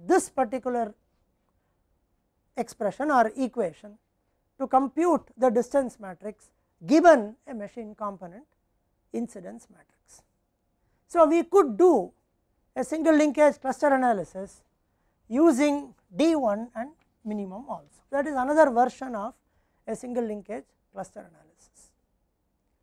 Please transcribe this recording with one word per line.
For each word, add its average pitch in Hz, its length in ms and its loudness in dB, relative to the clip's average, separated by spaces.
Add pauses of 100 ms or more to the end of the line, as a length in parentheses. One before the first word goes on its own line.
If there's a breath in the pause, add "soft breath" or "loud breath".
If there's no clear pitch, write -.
this 339 240 2
particular 240 640 -4 (1600)
expression 233 520 -6
or 233 260 2
equation 214 640 -6 (640)
to 269 80 -6
compute 277 560 0 (140)
the 247 120 2
distance 240 500 -2
matrix 196 520 -18 (340)
given 247 500 4 (120)
a 277 60 -14
machine 214 420 -14
component 196 480 -14 (680)
incidence 220 580 -12
matrix. - 180 -20 (1200)
So, 339 180 4
we 339 180 2
could 311 340 2
do 262 340 4 (640)
a 254 120 -6
single 320 280 2
linkage 294 460 4
cluster 269 280 -2
analysis 214 720 -2 (640)
using 285 640 2 (220)
D 320 200 2
one 233 400 -4
and 254 160 -10 (320)
minimum 208 460 -10
also. 165 320 -16 (100)
That 285 160 -2
is 294 80 -6
another 285 360 4
version 247 440 -2
of 214 180 -10 (520)
a 220 100 -8
single 247 280 -6
linkage 214 400 -10 (300)
cluster 196 260 -16
analysis, - 720 -20 (920)